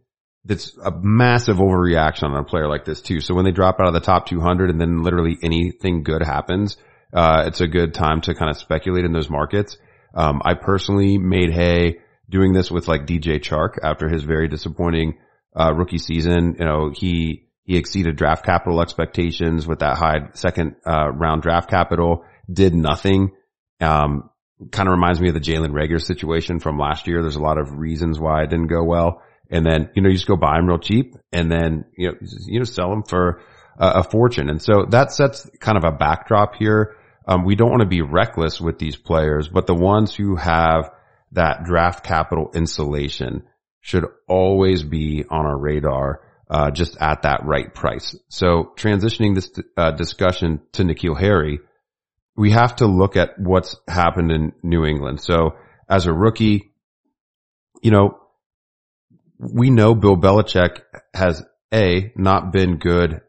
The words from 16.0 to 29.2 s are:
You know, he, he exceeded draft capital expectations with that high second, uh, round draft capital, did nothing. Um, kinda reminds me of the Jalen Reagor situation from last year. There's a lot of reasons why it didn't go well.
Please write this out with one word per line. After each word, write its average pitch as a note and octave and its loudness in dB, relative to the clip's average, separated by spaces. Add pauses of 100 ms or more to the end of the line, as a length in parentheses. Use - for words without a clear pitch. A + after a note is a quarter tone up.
You F2 -4
know, D2+ -2
he, E2+ -4 (160)
he F2+ -2
exceeded E2 -2
draft D2+ 0
capital F2 0
expectations E2 -4
with D#2+ -4
that D2 -2
high D#2 -2
second, E2+ -4 (100)
uh, D2+ 0
round D#2 -2
draft E2+ 0
capital, E2+ 0 (280)
did F#2 4
nothing. F#2+ 2 (500)
Um, D2 0 (400)
kinda F#2+ 0
reminds F2 2
me F2+ 2
of E2 0
the D#2 -2
Jalen D#2+ -2
Reagor D#2 -2
situation E2 -4
from D2+ -4
last D2 -4
year. E2+ -2
There's D2+ -4
a D2 -4
lot D#2 0
of C#2+ -6
reasons D#2+ -4
why D#2 0
it D#2 -4
didn't E2 -2
go E2 0
well. E2+ 0 (300)